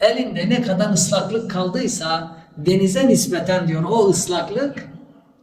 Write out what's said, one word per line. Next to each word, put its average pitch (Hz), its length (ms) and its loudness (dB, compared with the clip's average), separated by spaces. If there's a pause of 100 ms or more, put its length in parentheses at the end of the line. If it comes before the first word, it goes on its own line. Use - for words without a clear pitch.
elinde 226 500 0
ne 240 120 2
kadar 202 300 0
ıslaklık 190 580 -2
kaldıysa 180 880 -4 (200)
denize 190 520 2
nispeten 180 600 2
diyor 160 160 0
o 202 240 2
ıslaklık 190 800 -2 (540)